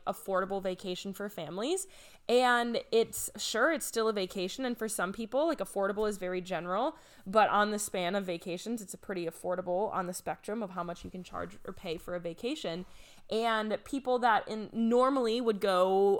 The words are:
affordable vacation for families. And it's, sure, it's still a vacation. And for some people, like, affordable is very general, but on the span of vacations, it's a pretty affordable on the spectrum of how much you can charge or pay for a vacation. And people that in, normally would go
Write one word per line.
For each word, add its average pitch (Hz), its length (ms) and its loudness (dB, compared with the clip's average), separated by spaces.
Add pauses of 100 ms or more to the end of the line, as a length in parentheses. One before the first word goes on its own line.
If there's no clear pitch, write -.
affordable 190 560 -2
vacation 185 520 -6
for 208 160 -8
families. 202 580 -4 (400)
And 240 540 4 (100)
it's, 226 460 2
sure, 240 340 2
it's 285 140 -2
still 220 240 0
a 220 40 2
vacation. 190 520 -4
And 240 120 -2
for 220 120 -4
some 190 240 -2
people, 240 340 0
like, 320 120 0
affordable 202 480 0
is 202 100 -2
very 180 240 -4
general, 185 560 -2 (280)
but 202 240 6
on 208 220 4
the 208 80 0
span 185 340 -2
of 196 120 0
vacations, 185 560 -4
it's 190 120 -12
a 180 60 -16
pretty 185 260 -6
affordable 180 680 -2
on 180 140 -2
the 180 60 -4
spectrum 202 480 -6
of 185 100 -8
how 180 120 -6
much 175 220 -8
you 185 40 -12
can 185 140 -12
charge 175 420 -10
or 190 60 -8
pay 175 260 -8
for 175 160 -10
a 175 60 -4
vacation. 175 640 -6 (440)
And 220 560 0
people 254 340 0
that 226 260 4
in, 214 280 -8
normally 240 640 4
would 220 220 2
go 190 580 6